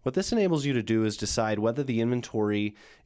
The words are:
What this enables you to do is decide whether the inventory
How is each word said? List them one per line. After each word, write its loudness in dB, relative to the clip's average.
What -4
this -2
enables 2
you 0
to 2
do 2
is 0
decide -2
whether 0
the -2
inventory 0